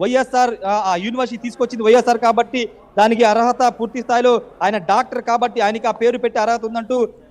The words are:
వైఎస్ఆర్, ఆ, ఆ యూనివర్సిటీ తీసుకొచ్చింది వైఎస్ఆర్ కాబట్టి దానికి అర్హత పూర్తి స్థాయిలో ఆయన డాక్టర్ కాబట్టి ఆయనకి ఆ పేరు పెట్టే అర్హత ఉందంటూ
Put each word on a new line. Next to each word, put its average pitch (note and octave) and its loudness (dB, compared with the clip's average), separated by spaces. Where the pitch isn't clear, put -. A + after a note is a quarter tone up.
వైఎస్ఆర్, B3 0
ఆ, G3 -2
ఆ F#3 0
యూనివర్సిటీ A#3 -6
తీసుకొచ్చింది A#3+ -6
వైఎస్ఆర్ A#3 4
కాబట్టి A#3 0
దానికి A3+ 4
అర్హత A#3+ 2
పూర్తి A#3 -6
స్థాయిలో A#3+ 2
ఆయన G3+ 0
డాక్టర్ A3 -2
కాబట్టి A#3 -2
ఆయనకి A3 -2
ఆ A3+ 0
పేరు A#3 0
పెట్టే A#3+ -4
అర్హత A3+ -2
ఉందంటూ A3+ -4